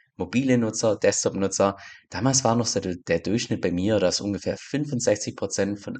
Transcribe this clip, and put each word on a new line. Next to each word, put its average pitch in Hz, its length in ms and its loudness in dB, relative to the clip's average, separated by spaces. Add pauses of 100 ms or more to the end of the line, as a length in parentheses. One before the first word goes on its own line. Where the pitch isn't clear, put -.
(180)
mobile 123 400 2
Nutzer, 110 400 0
Desktop-Nutzer, 98 800 2 (320)
damals 131 340 2
war 117 140 4
noch 120 80 2
so - 160 -2
der, 92 160 -2 (100)
der 85 120 2
Durchschnitt 107 420 -2
bei 90 100 0
mir, 98 280 2
dass 90 200 2
ungefähr 95 400 -4
fünfundsechzig 127 760 -2
Prozent 101 420 -2
von - 200 -10